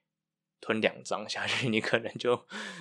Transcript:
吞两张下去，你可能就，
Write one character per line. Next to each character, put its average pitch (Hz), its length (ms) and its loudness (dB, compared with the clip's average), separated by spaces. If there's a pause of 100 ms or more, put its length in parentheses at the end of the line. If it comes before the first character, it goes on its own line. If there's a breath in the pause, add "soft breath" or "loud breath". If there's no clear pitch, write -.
(600)
吞 110 220 0
两 92 220 2
张 101 260 -4
下 - 180 -4
去， - 220 0
你 110 100 6
可 117 200 2
能 117 160 -6
就， 120 320 2 (340 loud breath)